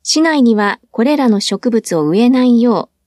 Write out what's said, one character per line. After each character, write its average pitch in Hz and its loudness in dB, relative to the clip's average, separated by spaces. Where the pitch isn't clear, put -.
市 311 -2
内 311 0
に 226 2
は 202 -2
こ 226 -2
れ 294 0
ら 262 0
の 208 2
植 202 -4
物 220 -4
を 156 0
植 160 0
え 240 2
な 254 2
い 240 2
よ 226 -2
う - -20